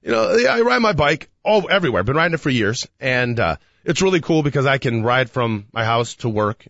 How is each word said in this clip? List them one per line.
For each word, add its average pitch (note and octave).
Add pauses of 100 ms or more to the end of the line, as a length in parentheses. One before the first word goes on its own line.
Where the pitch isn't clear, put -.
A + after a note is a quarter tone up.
You -
know, A3+
yeah, A#3+
I A#3
ride B3
my G#3+
bike D3+ (140)
all, G3+
everywhere. D3+
Been B2
riding E3
it D#3
for D3+
years, A#2 (100)
and, B2
uh, E2 (280)
it's E3
really F#3
cool D#3+
because C#3+
I C3+
can A#2
ride B2
from A2
my A2+
house A#2
to -
work, G#2+